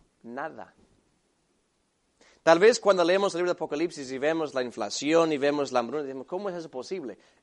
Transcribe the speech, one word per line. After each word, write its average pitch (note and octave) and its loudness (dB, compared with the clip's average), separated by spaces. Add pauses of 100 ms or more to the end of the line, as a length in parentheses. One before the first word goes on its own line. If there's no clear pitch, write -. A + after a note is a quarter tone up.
(220)
Nada. B2 -12 (1700)
Tal E3 6
vez A3 6
cuando F#3+ 4
leemos F#3 2
el E3 -6
libro F3 0
de E3+ -4
Apocalipsis D#3 -6
y C3 -6
vemos D3+ -2
la C3+ -2
inflación C#3 0
y C#3+ -2
vemos C#3+ 0
la B2 2
hambruna, A#2+ -2
decimos, C3 -10
"¿Cómo G3 -6
es F3 -8
eso E3 -12
posible?". B2+ -10 (240)